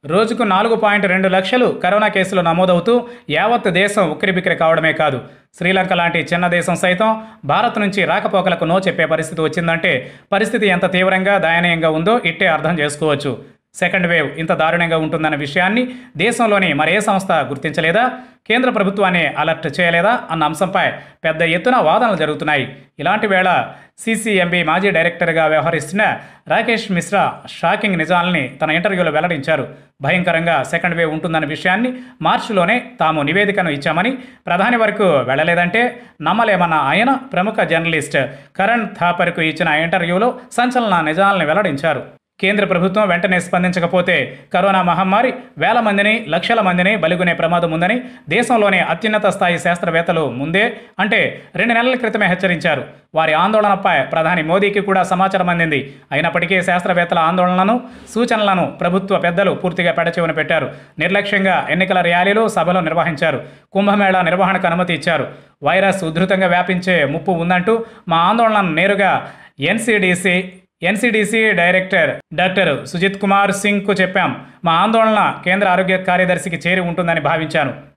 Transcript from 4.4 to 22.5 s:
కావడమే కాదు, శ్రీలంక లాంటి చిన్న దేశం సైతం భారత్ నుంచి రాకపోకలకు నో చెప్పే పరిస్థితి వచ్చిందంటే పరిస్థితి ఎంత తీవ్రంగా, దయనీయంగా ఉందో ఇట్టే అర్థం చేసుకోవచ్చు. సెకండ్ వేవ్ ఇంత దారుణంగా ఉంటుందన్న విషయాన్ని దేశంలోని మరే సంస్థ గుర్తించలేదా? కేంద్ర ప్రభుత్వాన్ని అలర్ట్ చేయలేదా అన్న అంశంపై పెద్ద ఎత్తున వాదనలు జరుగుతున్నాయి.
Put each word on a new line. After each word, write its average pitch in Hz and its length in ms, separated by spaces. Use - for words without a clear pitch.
కావడమే 160 360
కాదు, 143 280
శ్రీలంక 185 340
లాంటి 170 260
చిన్న 175 300
దేశం 170 280
సైతం 202 460
భారత్ 220 340
నుంచి 202 260
రాకపోకలకు 180 600
నో 170 140
చెప్పే 175 280
పరిస్థితి 160 360
వచ్చిందంటే 160 680
పరిస్థితి 214 340
ఎంత 180 260
తీవ్రంగా, 190 460
దయనీయంగా 165 520
ఉందో 180 340
ఇట్టే 170 220
అర్థం 156 320
చేసుకోవచ్చు. 143 600
సెకండ్ 180 320
వేవ్ 160 320
ఇంత 165 140
దారుణంగా 165 460
ఉంటుందన్న 156 380
విషయాన్ని 185 520
దేశంలోని 202 560
మరే 156 280
సంస్థ 190 320
గుర్తించలేదా? 165 800
కేంద్ర 247 240
ప్రభుత్వాన్ని 190 560
అలర్ట్ 156 540
చేయలేదా 175 380
అన్న 165 140
అంశంపై 160 460
పెద్ద 160 180
ఎత్తున 180 340
వాదనలు 208 400
జరుగుతున్నాయి. 151 600